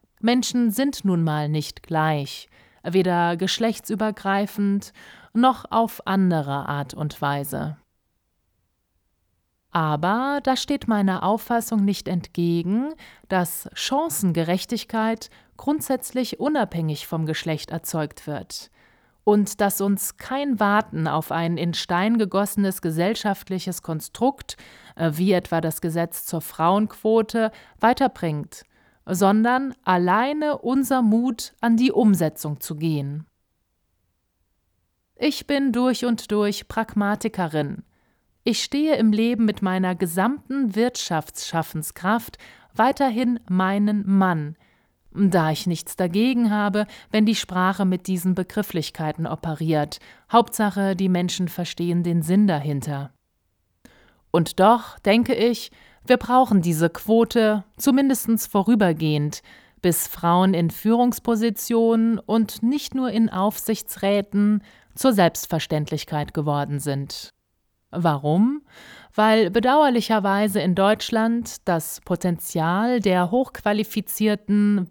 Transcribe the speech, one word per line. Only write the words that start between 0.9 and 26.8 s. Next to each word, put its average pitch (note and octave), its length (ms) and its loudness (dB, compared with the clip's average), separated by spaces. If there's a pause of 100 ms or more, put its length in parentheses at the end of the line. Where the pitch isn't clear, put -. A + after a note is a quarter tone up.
nun F3 180 2
mal D3+ 240 0
nicht D3+ 340 -4
gleich, D#3 680 -2 (340)
weder F3 540 2
geschlechtsübergreifend G3+ 1500 -2 (420)
noch B3 380 2
auf - 340 -2
andere D#3+ 640 0
Art C#3+ 260 -6
und - 280 -6
Weise. C#3+ 560 -4 (1900)
Aber F3+ 680 -2
da C4 140 0
steht C#4 320 -4
meiner G3 340 2
Auffassung A3 640 0
nicht G3+ 220 -2
entgegen, F3 880 -2 (340)
dass F3+ 460 -4
Chancengerechtigkeit A3 1600 -2 (260)
grundsätzlich C4 840 -4
unabhängig F#3+ 680 -2
vom D#3+ 220 -4
Geschlecht D#3 420 -6
erzeugt D#3 560 -6
wird - 460 -10 (520)
und G#3 380 2
dass G3+ 180 0
uns G3+ 380 -2
kein C4+ 420 -4
Warten G3+ 480 0
auf D3+ 240 -2
ein E3 260 -2
in E3+ 180 -2
Stein G3+ 420 0
gegossenes G3 640 0
gesellschaftliches F#3 1040 -4
Konstrukt, - 760 -4 (380)
äh, E3 180 0
wie F#3 200 2
etwa F3 280 -2
das D#3+ 180 -4
Gesetz E3 460 -4
zur D#3+ 160 -6
Frauenquote, A3 1120 0 (280)